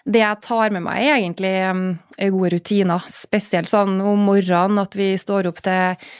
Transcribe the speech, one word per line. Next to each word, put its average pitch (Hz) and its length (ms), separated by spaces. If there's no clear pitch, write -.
Det 226 140
jeg 214 240
tar 220 260
med 180 140
meg - 180
er 285 140
egentlig, 190 340
em, 185 140
gode 185 220
rutiner, 180 580
spesielt - 640
sånn 196 260
om 208 300
morgenen, 196 500
at 196 160
vi 196 140
står 196 320
opp 170 160
til, 185 300